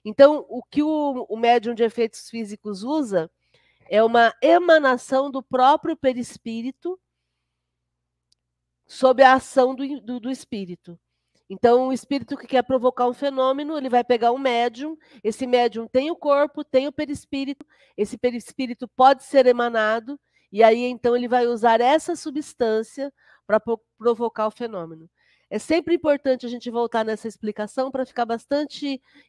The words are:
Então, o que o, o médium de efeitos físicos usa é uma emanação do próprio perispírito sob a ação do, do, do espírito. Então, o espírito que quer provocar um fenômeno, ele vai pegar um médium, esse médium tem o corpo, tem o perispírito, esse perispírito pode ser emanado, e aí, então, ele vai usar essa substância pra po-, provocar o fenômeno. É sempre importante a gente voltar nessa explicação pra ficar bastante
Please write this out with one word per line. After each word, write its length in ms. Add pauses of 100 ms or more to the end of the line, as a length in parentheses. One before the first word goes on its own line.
Então, 440
o 140
que 200
o, 460
o 80
médium 380
de 80
efeitos 480
físicos 540
usa 440 (600)
é 140
uma 380
emanação 920
do 100
próprio 540
perispírito 1000 (1900)
sob 360
a 120
ação 400
do, 260
do, 200
do 100
espírito. 640 (540)
Então, 380
o 40
espírito 420
que 120
quer 160
provocar 440
um 60
fenômeno, 640
ele 140
vai 120
pegar 300
um 60
médium, 580 (260)
esse 240
médium 400
tem 240
o 60
corpo, 480
tem 240
o 40
perispírito, 760 (280)
esse 220
perispírito 720
pode 360
ser 220
emanado, 720 (320)
e 120
aí, 220
então, 300
ele 140
vai 180
usar 360
essa 340
substância 960 (340)
pra 140
po-, 240 (140)
provocar 480
o 40
fenômeno. 600 (400)
É 80
sempre 360
importante 520
a 20
gente 220
voltar 340
nessa 240
explicação 640
pra 160
ficar 180
bastante 800 (260)